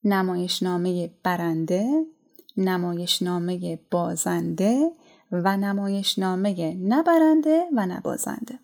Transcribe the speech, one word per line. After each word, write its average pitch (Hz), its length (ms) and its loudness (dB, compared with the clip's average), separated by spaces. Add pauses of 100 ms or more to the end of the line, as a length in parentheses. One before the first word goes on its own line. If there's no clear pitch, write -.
نمایشنامه 180 1080 0 (120)
برنده، 180 800 0 (520)
نمایشنامه 180 1200 -2 (120)
بازنده 175 1000 0 (400)
و 185 260 0
نمایشنامه 196 1200 -2 (100)
نبرنده 320 800 4 (100)
و 208 100 2
نبازنده. 196 760 -6